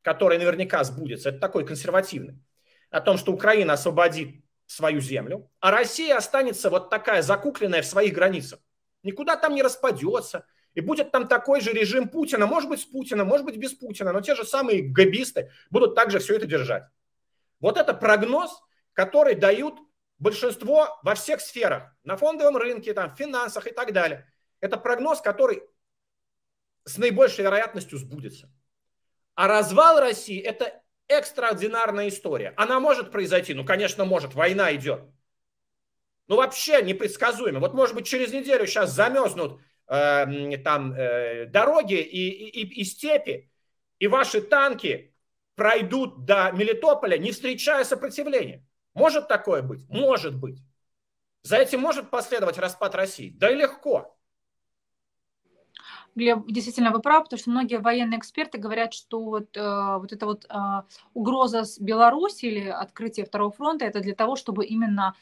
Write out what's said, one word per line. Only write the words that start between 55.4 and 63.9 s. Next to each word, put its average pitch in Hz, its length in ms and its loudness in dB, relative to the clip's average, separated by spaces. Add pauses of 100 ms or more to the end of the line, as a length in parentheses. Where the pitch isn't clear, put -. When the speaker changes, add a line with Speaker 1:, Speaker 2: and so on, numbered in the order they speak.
Speaker 2:
Глеб, 233 320 0
действительно, 233 420 0
вы 226 100 0
правы, 302 260 4
потому 247 140 -10
что 240 120 -6
многие 240 260 -2
военные 233 400 0
эксперты 311 400 -8
говорят, 220 340 -4
что - 320 -10
вот, 214 320 -8
э, 202 440 -4
вот 196 120 -14
эта 214 140 -10
вот, 208 240 -6
э, 196 320 -6 (320)
угроза 233 500 0
с - 160 -12
Беларуси 233 640 4
или 208 220 -4
открытие 196 560 -8
второго 208 280 -2
фронта, 294 340 -4
это 208 140 -4